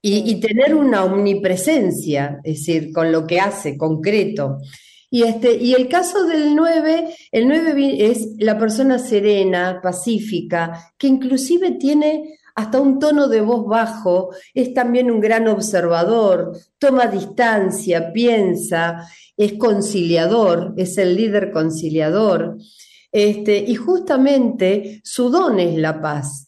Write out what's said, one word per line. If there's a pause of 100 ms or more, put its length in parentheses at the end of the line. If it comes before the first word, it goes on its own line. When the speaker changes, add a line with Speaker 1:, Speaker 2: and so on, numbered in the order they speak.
Speaker 1:
Y,
Speaker 2:
Sí.
Speaker 1:
y
tener
una
omnipresencia,
es
decir,
con
lo
que
hace,
concreto. (500)
Y
este,
y
el
caso
del
nueve, (180)
el
nueve
vi-,
es (100)
la
persona
serena,
pacífica,
que
inclusive
tiene (180)
hasta
un
tono
de
voz
bajo, (240)
es
también
un
gran
observador, (200)
toma
distancia,
piensa, (280)
es
conciliador,
es
el
líder
conciliador. (540)
Este,
y
justamente
su
don
es
la
paz